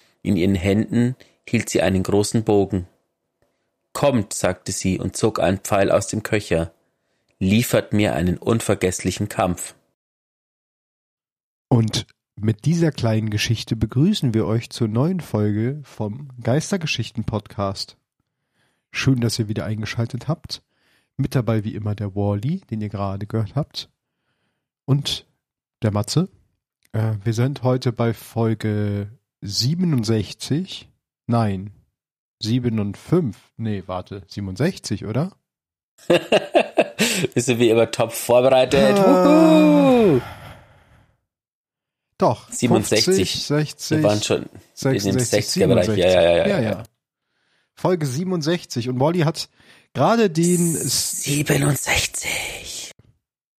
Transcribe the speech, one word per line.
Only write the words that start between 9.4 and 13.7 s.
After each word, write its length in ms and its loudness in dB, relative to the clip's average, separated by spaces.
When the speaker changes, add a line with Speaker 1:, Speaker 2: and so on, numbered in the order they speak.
Speaker 2:
Und 380 0
mit 260 -2
dieser 260 2
kleinen 400 -2
Geschichte 440 -2